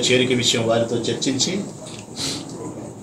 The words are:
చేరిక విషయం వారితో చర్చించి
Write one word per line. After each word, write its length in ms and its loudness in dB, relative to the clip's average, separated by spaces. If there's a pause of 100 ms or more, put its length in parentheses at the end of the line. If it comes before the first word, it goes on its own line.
చేరిక 240 6 (100)
విషయం 280 2
వారితో 280 4 (100)
చర్చించి 460 0 (1500)